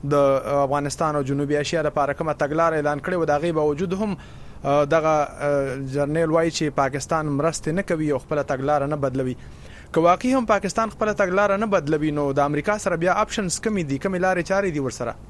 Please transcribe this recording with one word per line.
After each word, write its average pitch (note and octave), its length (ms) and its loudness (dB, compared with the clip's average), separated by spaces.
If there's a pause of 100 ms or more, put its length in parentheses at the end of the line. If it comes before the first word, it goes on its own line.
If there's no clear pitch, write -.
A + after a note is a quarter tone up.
د C#3+ 100 0 (300)
افغانستان C#3+ 720 0
او C#3+ 60 0
جنوبي C#3 340 0
ایشیا D3+ 260 0
لپاره C#3+ 300 0
کومه D#3 200 -2
تګلاره D#3 400 2
اعلان D3 260 0
کړې F3+ 160 -4
وه، E3 100 2
د D3 60 0
هغې D3+ 220 2
باوجود D#3 420 0
هم، G3+ 220 -2 (480)
اه، C#3+ 200 4
دغه، D#3 240 2
اه، C#3+ 680 0 (160)
جنرال D3+ 380 0
وایي E3 200 4
چې - 120 -4 (120)
پاکستان D3 640 0
مرستې D#3+ 300 -2
نه F3 140 0
کوي D#3 280 0
او C3+ 80 2
خپله D3 240 -2
تګلاره C#3 400 0
نه D3 140 -2
بدلوي۔ C3 400 -2 (580)
که D#3+ 60 4
واقعي F3+ 340 4
هم C4 100 2
پاکستان G#3 440 0
خپله G#3+ 240 -2
تګلاره G3 400 2
نه G3+ 140 0
بدلوي، D#3 440 0
نو D3 220 0
د C#3 80 2
امریکا D3 380 0
سره F3+ 180 -2
بیا E3+ 160 2
آپشنز G#3 480 -2
کومې G#3+ 220 -2
دي، C#3 160 -2
کومې F#3 200 -2
لارې F3+ 240 2
چارې F#3+ 300 0
دي D3 60 -2
ورسره؟ A#2+ 360 -4 (160)